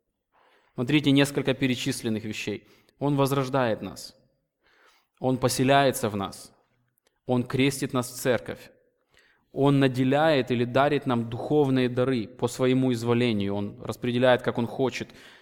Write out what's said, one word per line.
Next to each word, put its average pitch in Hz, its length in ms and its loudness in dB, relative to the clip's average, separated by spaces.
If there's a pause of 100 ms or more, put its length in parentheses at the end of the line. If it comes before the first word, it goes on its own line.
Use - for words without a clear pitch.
(720)
Смотрите, 143 380 0
несколько 139 420 2
перечисленных 120 720 -2
вещей. 104 380 -8 (360)
Он 143 160 0
возрождает 131 680 0
нас. - 340 -14 (1000)
Он 131 180 0
поселяется 131 720 2
в 104 60 -6
нас. 95 360 -8 (760)
Он 123 160 0
крестит 139 500 -2
нас 123 160 -2
в - 60 -16
церковь. - 560 -4 (800)
Он 139 280 4
наделяет 135 680 2
или 120 160 0
дарит 135 400 2
нам 117 240 0
духовные 131 580 2
дары 123 400 -2
по - 200 -6
своему 131 440 2
изволению. 117 640 0
Он 101 300 -6
распределяет, 123 580 0
как 117 160 -4
Он 120 80 0
хочет. - 440 -4 (320)